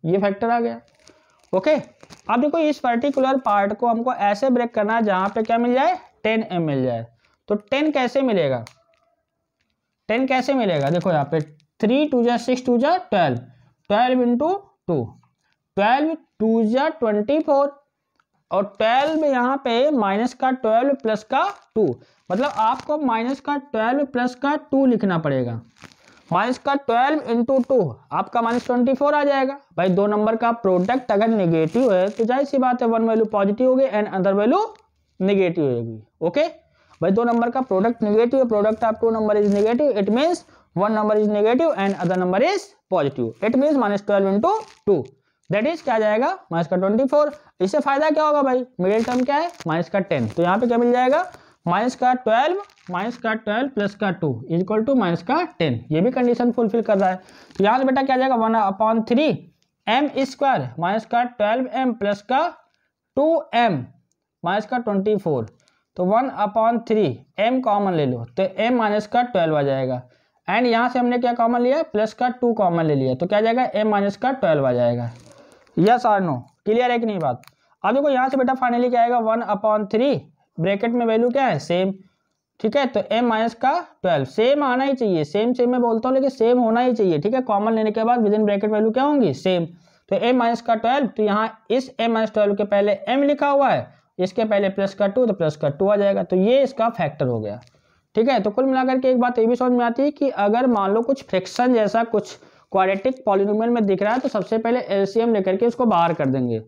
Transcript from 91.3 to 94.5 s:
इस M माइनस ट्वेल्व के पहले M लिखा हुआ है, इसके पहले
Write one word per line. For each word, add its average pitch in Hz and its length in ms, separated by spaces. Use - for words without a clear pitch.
इस 262 260
M 233 120
माइनस 220 240
ट्वेल्व 202 220
के 208 100
पहले 202 320
M 269 140
लिखा 285 240
हुआ 277 220
है, 135 180
इसके 190 260
पहले 202 240